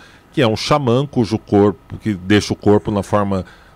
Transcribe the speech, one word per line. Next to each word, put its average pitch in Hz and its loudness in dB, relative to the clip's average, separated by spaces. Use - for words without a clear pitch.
que 156 -2
é 120 4
um 107 0
xamã 139 0
cujo 110 -2
corpo, 101 0
que 110 -6
deixa 95 0
o 104 -2
corpo 104 0
na 98 -2
forma 101 -2